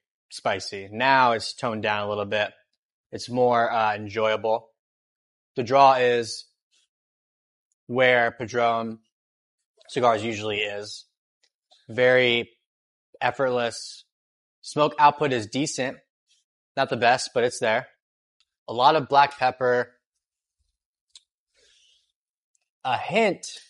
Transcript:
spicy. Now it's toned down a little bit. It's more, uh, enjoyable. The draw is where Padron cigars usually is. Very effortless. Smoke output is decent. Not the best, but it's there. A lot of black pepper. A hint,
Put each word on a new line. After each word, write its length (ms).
spicy. 600
Now 420
it's 200
toned 300
down 220
a 40
little 160
bit. 280
It's 160
more, 420
uh, 240
enjoyable. 760
The 80
draw 320
is 520
where 440
Padron 680
cigars 360
usually 360
is. 440
Very 640
effortless. 840
Smoke 360
output 360
is 120
decent. 520
Not 140
the 60
best, 360
but 120
it's 160
there. 260
A 60
lot 240
of 120
black 300
pepper. 540
A 140
hint, 480